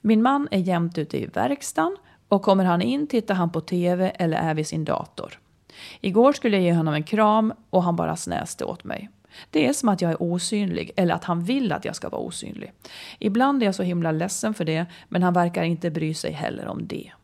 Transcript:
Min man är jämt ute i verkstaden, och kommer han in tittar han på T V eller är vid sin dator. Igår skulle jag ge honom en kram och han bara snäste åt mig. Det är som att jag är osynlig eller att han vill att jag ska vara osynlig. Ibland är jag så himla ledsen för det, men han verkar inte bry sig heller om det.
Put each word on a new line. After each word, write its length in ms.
Min 200
man 300
är 80
jämt 380
ute 200
i 80
verkstaden, 720
och 140
kommer 240
han 160
in 260
tittar 280
han 160
på 100
T 340
V 200
eller 220
är 160
vid 140
sin 180
dator. 540
Igår 320
skulle 240
jag 60
ge 100
honom 200
en 100
kram 500
och 140
han 120
bara 200
snäste 500
åt 180
mig. 260
Det 180
är 60
som 160
att 120
jag 100
är 120
osynlig 720
eller 200
att 80
han 200
vill 280
att 140
jag 100
ska 140
vara 120
osynlig. 520
Ibland 440
är 20
jag 100
så 80
himla 280
ledsen 420
för 120
det, 200
men 140
han 100
verkar 300
inte 280
bry 220
sig 180
heller 360
om 200
det. 240